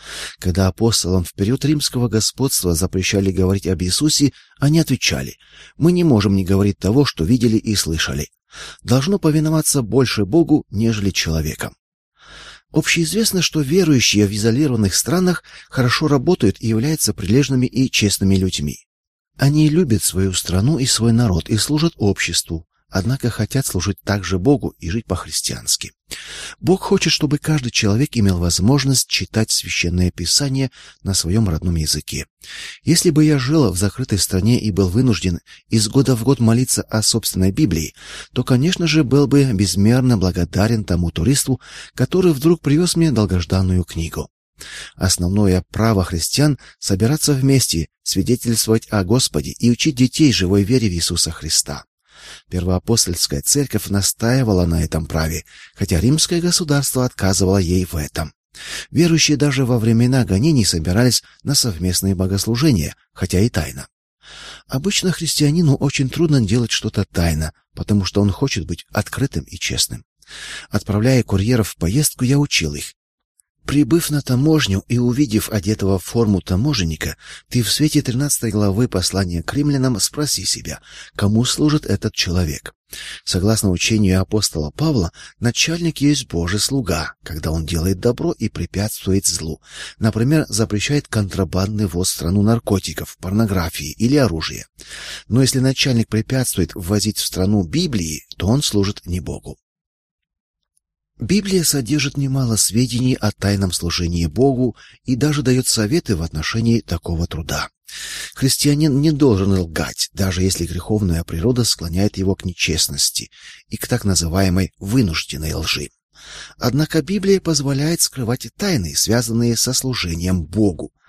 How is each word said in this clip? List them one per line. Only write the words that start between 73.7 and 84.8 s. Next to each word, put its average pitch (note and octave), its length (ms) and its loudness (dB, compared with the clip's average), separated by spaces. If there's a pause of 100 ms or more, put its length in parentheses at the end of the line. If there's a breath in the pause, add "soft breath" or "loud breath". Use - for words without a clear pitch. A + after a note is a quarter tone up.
на D3 120 0
таможню B2+ 680 2
и B2 80 0
увидев A#2+ 520 0
одетого G2 480 0
в F2+ 60 -8
форму G#2+ 380 0
таможенника, F#2 720 -2 (320 loud breath)
ты B2 160 0
в G#2+ 80 -4
свете D3+ 300 2
тринадцатой C3 500 -2
главы G#2 380 2
послания F2+ 520 -2
к - 120 -10
римлянам C3 480 0
спроси C#3+ 420 -4
себя, - 380 -8 (340 loud breath)
кому A2 300 2
служит D3+ 400 0
этот - 280 -2
человек». E2+ 600 -4 (500 loud breath)
Согласно G2+ 480 0
учению F#2 480 2
апостола F#2 500 -2
Павла, C3 440 -2 (260 loud breath)